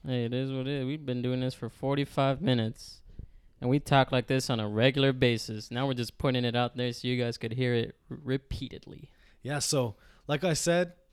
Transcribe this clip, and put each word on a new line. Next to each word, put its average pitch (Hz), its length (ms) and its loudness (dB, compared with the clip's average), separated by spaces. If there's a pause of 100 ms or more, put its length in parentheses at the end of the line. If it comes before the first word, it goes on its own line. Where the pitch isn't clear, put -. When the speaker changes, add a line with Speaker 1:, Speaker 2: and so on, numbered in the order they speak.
Speaker 1:
Hey, 123 200 0
it 117 80 -4
is 135 180 -2
what 131 100 -4
it 131 60 -4
is. 139 180 -2
We've 151 180 -4
been 123 180 -2
doing 127 180 0
this 127 140 -2
for - 160 -8
forty-five 139 720 0
minutes, 120 580 0 (600)
and 123 80 0
we 143 100 4
talk 139 320 4
like 123 140 2
this 131 240 0
on 117 100 2
a 104 80 -2
regular 131 460 4
basis. 117 560 0
Now 123 160 -2
we're 135 80 0
just 120 240 -6
putting 127 260 0
it 120 100 0
out 120 220 0
there 123 160 -2
so 127 160 -6
you 123 140 0
guys 117 160 -4
could 113 140 -6
hear 123 220 0
it 117 220 0 (140)
r-, 147 140 -10
repeatedly. - 840 -8 (320)
Speaker 2:
Yeah, 143 160 -4
so, 127 380 -2 (300)
like 147 180 -2
I 175 80 2
said 175 400 2 (200)